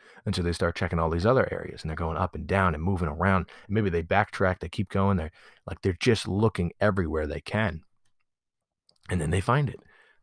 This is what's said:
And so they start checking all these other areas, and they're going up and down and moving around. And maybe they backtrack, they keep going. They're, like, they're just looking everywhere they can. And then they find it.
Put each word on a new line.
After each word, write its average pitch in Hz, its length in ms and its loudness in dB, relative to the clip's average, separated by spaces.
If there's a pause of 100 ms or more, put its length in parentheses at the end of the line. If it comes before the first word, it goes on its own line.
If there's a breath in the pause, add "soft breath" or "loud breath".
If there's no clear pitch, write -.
(240 soft breath)
And 101 100 -2
so 92 80 0
they 85 100 0
start 85 220 0
checking 87 240 -2
all 82 120 2
these 85 160 0
other 120 260 4
areas, - 300 -10
and 80 80 -6
they're 78 60 -6
going 80 200 -4
up 92 180 -2
and 78 120 -8
down 90 280 2
and 76 80 -6
moving 87 260 0
around. 90 400 2 (180 loud breath)
And 98 80 -4
maybe 104 160 2
they 85 120 0
backtrack, 95 560 0
they 90 100 -10
keep - 200 -4
going. 98 300 2
They're, 78 120 -4 (360 soft breath)
like, - 160 -12
they're 98 100 2
just - 340 2
looking 98 540 0
everywhere 82 460 0
they 73 140 -6
can. 101 440 -4 (1200)
And 92 120 0
then 78 100 -2
they 92 100 2
find 131 300 2
it. - 100 -14 (420 soft breath)